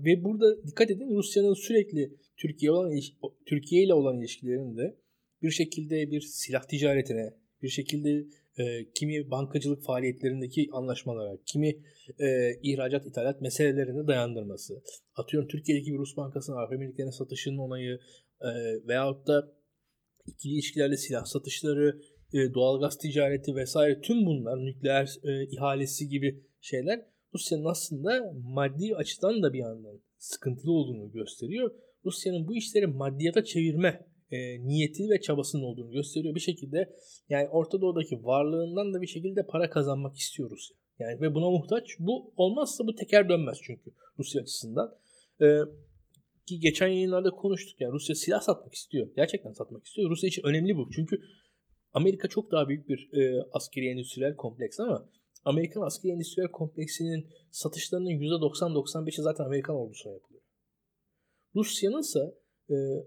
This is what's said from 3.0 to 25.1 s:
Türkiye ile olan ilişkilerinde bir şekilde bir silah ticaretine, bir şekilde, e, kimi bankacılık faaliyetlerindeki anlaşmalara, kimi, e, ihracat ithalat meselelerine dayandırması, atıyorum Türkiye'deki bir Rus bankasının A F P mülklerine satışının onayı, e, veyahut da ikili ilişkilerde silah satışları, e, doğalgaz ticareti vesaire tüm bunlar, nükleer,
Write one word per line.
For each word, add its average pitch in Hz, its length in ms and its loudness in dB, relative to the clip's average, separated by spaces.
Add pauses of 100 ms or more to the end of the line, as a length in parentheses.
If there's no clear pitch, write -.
Türkiye 165 380 4
ile 190 100 6
olan 135 260 4
ilişkilerinde 123 840 -4 (380)
bir 160 100 2
şekilde 156 600 0
bir 147 100 0
silah - 420 -4
ticaretine, 135 720 2 (280)
bir 131 80 -4
şekilde, 147 580 -2 (300)
e, 120 380 -4
kimi 147 360 -2
bankacılık 139 520 -2
faaliyetlerindeki 131 880 -2
anlaşmalara, 120 760 -6
kimi, 151 220 0 (520)
e, 127 320 2 (100)
ihracat 135 440 0
ithalat 135 360 -2
meselelerine 139 680 0
dayandırması, 113 760 -2 (320)
atıyorum 143 340 -2
Türkiye'deki 147 440 0
bir 135 40 -2
Rus 139 200 -8
bankasının 139 400 -6
A 117 100 -4
F - 20 -12
P 131 80 -4
mülklerine 131 340 -6
satışının 135 460 -6
onayı, 127 420 -6 (420)
e, 123 80 -4 (380)
veyahut 135 400 0
da 147 240 4 (760)
ikili - 280 -8
ilişkilerde 143 440 0
silah 123 280 -4
satışları, 147 760 0 (320)
e, 131 200 2
doğalgaz 135 440 2
ticareti 139 580 0
vesaire 143 460 2
tüm 226 240 4
bunlar, 131 400 0
nükleer, 139 440 2 (140)